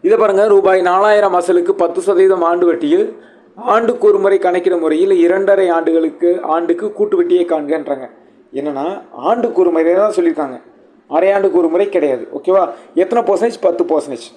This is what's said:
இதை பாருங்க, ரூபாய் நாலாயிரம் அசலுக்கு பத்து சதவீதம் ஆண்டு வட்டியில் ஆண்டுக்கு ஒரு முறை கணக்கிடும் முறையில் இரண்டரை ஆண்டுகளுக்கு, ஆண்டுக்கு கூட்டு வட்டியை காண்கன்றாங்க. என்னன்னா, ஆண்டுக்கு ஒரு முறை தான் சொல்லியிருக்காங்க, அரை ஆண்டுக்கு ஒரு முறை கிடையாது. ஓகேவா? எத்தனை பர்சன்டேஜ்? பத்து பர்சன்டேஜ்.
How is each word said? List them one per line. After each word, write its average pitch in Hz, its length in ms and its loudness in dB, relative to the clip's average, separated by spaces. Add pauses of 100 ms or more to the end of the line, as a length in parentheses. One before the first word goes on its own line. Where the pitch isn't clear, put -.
இதை 208 160 4
பாருங்க, 202 220 2 (100)
ரூபாய் 190 360 4
நாலாயிரம் 202 500 2
அசலுக்கு 175 340 0 (100)
பத்து 170 240 -2
சதவீதம் 185 420 2
ஆண்டு 175 200 0
வட்டியில் 165 360 0 (680)
ஆண்டுக்கு 233 360 0
ஒரு 196 140 4
முறை 196 220 2
கணக்கிடும் 175 380 0
முறையில் 165 300 0 (100)
இரண்டரை 190 420 2 (120)
ஆண்டுகளுக்கு, 165 520 0 (260)
ஆண்டுக்கு 170 300 -2 (120)
கூட்டு 208 220 0
வட்டியை 175 340 0
காண்கன்றாங்க. 147 520 -6 (540)
என்னன்னா, 143 260 -6 (440)
ஆண்டுக்கு 233 340 0
ஒரு 175 120 2
முறை 165 240 2
தான் 208 180 0
சொல்லியிருக்காங்க, 151 400 -2 (600)
அரை 185 180 2
ஆண்டுக்கு 185 260 0
ஒரு 165 120 0
முறை 196 220 0
கிடையாது. 135 280 -2 (140)
ஓகேவா? 190 260 0 (400)
எத்தனை 233 260 0
பர்சன்டேஜ்? 202 380 -2
பத்து 175 240 -2
பர்சன்டேஜ். 143 460 -6